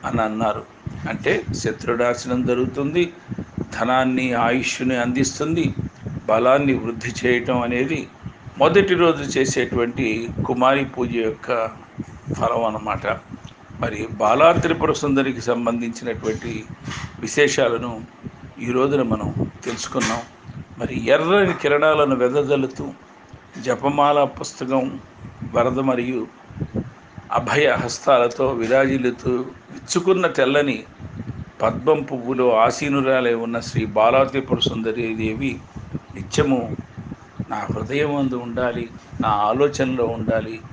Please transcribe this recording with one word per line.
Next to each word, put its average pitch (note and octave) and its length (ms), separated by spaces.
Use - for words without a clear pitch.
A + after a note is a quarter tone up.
అని A#2 160
అన్నారు. A2 420
అంటే - 340
శత్రునాశనం A#2+ 920
జరుగుతుంది, C#3+ 640
ధనాన్ని, B2+ 600
ఆయుష్ని B2 640
అందిస్తుంది, C3+ 800
బలాన్ని C3 480
వృద్ధి A2+ 540
చేయటం B2 340
అనేది B2+ 460
మొదటి F#3 380
రోజు D#3+ 280
చేసేటువంటి A#2+ 1040
కుమారి C3 400
పూజ A#2+ 300
యొక్క A2+ 520
ఫలం A#2 320
అన్నమాట. G#2+ 420
మరి A2 300
బాలా A2+ 400
త్రిపుర D#3+ 420
సుందరికి C3+ 480
సంబంధించినటువంటి A#2 1200
విశేషాలను A#2+ 840
ఈ A#2+ 100
రోజున C3+ 300
మనం A2 500
తెలుసుకున్నాం. A#2 580
మరి A#2+ 300
ఎర్రని E3+ 440
కిరణాలను D3 640
వెదజల్లుతూ, C3+ 720
జపమాల C#3+ 640
పుస్తకం C3+ 760
వరద B2 260
మరియు B2+ 480
అభయ C#3+ 400
హస్తాలతో B2 760
విరాజిల్లుతూ, B2+ 840
విచ్చుకున్న F#3 560
తెల్లని C3+ 560
పద్మం C3 420
పువ్వులో B2 520
ఆసీనురాలై C3 800
ఉన్న A#2 260
శ్రీ A2+ 260
బాలా A2 380
త్రిపుర B2+ 360
సుందరి A2+ 560
దేవి A2 440
నిత్యము C3 600
నా A2 80
హృదయం A2 580
అందు C3+ 200
ఉండాలి, A#2+ 540
నా A2 80
ఆలోచనలో B2+ 760
ఉండాలి A2+ 540